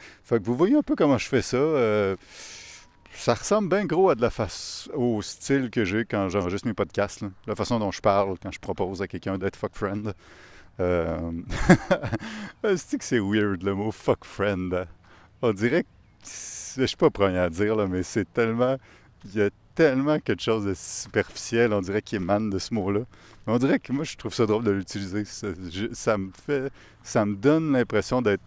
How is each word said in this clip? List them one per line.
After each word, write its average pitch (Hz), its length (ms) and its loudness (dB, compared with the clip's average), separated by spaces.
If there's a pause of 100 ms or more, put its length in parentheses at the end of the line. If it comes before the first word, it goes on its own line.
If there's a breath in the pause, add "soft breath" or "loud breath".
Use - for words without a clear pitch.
(240 loud breath)
Fait 120 140 2
que 95 80 -6
vous 120 80 2
voyez 180 220 4
un 294 80 4
peu 302 120 -2
comment 240 220 4
je - 100 -6
fais 123 140 2
ça. - 160 -2
Euh, 110 580 2 (960 loud breath)
ça - 220 0
ressemble 208 360 0
bien 196 160 2
gros 175 260 4
à - 20 4
de 113 80 -2
la 120 80 4
face, - 640 -6
au 120 300 0
style 131 480 -2
que 117 120 0
j'ai 101 220 0
quand 98 240 -2
j'enregistre 95 380 -2
mes 113 80 -2
podcasts, - 460 -2
là. 104 80 -8 (180)
La 107 80 -4
façon 110 240 0
dont 104 100 -2
je - 120 -8
parle 98 380 2
quand 90 120 -10
je - 80 -12
propose 92 420 -4
à 95 60 -4
quelqu'un 95 320 -6
d'être 98 160 -4
fuck - 180 -6
friend. 104 400 -6 (640 loud breath)
Euh, 82 520 -2 (1300 loud breath)
<laughs> 202 120 2
c'est - 240 -6
que - 40 -14
c'est 127 140 0
weird 101 460 0
le 98 100 0
mot 104 180 -2
fuck - 340 -2
friend, 92 500 -2
hein. 90 100 -2 (560 loud breath)
On 117 120 2
dirait 117 280 2
que - 80 -8 (320)
c'est, - 600 -10
je 123 40 4
suis - 120 -2
pas 165 100 6
le - 20 2
premier 95 300 2
à 90 100 2
dire, 104 260 0
là, 104 120 2
mais 92 160 0
c'est - 280 -2
tellement, 120 460 2 (480 loud breath)
il 98 120 -10
y 107 40 4
a 101 80 4 (240)
tellement 147 460 4
quelque - 220 -2
chose 110 240 0
de 98 80 0
superficiel, - 1000 0
on 101 100 2
dirait, 98 200 -2
qui - 140 -6
émane 101 340 0
de 95 80 -2
ce - 160 -6
mot-là. 101 280 0 (440 loud breath)
Mais 110 80 0
on 120 60 4
dirait 147 180 4
que - 160 -8
moi, 147 100 -2
je - 140 -10
trouve - 160 -8
ça 113 140 2
drôle 107 160 2
de 107 80 2
l'utiliser. 98 520 -4
Ça, - 260 -10 (200)
je, 95 240 -6
ça 110 240 0
me 95 140 -6
fait... 139 400 -6 (320 loud breath)
Ça - 220 0
me 104 100 0
donne 147 380 4
l'impression 123 500 0
d'être 101 240 2